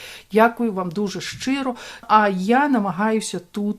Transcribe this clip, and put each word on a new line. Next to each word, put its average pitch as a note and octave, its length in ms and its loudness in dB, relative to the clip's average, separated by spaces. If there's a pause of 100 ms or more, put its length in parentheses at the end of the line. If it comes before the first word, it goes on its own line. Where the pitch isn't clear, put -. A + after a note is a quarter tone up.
(320)
Дякую A#3 400 4
вам F3+ 180 -4
дуже F#3 300 -4
щиро. C4 540 -4 (260)
А G#3+ 280 4
я G#3 400 2
намагаюся G#3 720 -2 (100)
тут G#3 280 -4